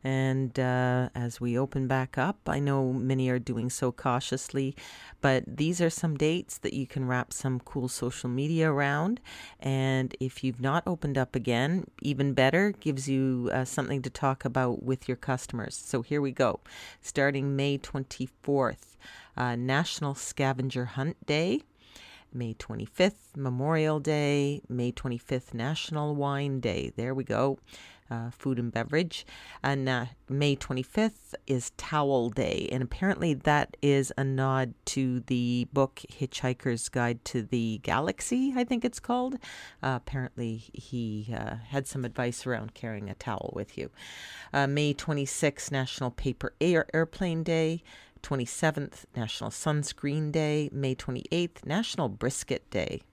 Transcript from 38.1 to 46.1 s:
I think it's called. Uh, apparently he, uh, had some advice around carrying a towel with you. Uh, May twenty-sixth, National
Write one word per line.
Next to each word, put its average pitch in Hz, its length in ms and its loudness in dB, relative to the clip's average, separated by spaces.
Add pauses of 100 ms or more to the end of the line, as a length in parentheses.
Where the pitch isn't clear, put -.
I 254 80 2
think 240 220 0
it's 240 160 -2
called. 247 340 -2 (480)
Uh, 131 140 0
apparently 120 640 -6 (100)
he, 113 640 -6
uh, 110 200 -4 (120)
had 139 200 -2
some 131 160 -4
advice 123 420 -4
around 110 280 -4
carrying 104 360 -8
a 95 40 -8
towel - 420 -6
with - 200 -8
you. 131 140 -6 (640)
Uh, 143 160 2
May 147 240 2
twenty-sixth, 143 800 -2
National 131 400 -2